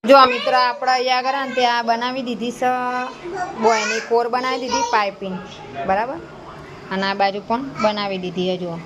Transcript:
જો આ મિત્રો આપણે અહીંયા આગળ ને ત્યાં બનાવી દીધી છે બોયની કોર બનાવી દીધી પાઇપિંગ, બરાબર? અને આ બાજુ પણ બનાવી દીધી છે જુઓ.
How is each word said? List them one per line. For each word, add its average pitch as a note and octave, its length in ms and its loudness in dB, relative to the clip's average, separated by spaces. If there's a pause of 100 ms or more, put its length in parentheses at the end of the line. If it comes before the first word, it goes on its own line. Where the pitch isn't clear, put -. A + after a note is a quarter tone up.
જો C4+ 120 12
આ B3+ 120 10
મિત્રો B3+ 240 2
આપણે B3 380 2
અહીંયા B3+ 240 2
આગળ C4 220 0
ને C4 180 -6
ત્યાં A#3+ 300 4
બનાવી B3 400 0
દીધી A#3 300 -4
છે B3+ 120 2 (920)
બોયની A3 460 2
કોર A#3 240 4
બનાવી B3+ 300 -2
દીધી A#4+ 320 -2
પાઇપિંગ, G3 400 -2 (540)
બરાબર? A#3+ 300 0 (720)
અને F#3+ 180 -2
આ G3 120 -4
બાજુ G3 280 2
પણ B3 140 -2 (200)
બનાવી G3+ 400 0
દીધી F3+ 260 -2
છે F3+ 140 -2
જુઓ. E3+ 220 -6